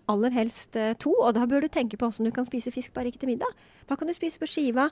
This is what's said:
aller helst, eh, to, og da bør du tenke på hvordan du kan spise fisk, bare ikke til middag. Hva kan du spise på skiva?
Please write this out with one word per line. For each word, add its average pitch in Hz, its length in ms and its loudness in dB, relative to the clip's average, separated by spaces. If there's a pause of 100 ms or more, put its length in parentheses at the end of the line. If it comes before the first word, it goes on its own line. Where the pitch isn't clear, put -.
aller 214 240 2
helst, 226 480 -2
eh, 220 160 0
to, - 240 -2
og 240 160 4
da 240 100 2
bør 277 200 2
du - 20 0
tenke 240 320 -2
på 240 80 2
hvordan 226 220 -2
du - 20 0
kan 247 160 -2
spise 247 240 -6
fisk, - 240 -8
bare 247 160 -4
ikke - 140 -14
til 254 80 0
middag. 466 180 -2 (380)
Hva 277 100 -2
kan 311 80 -2
du 339 80 0
spise - 240 -4
på 311 80 -4
skiva? 269 440 2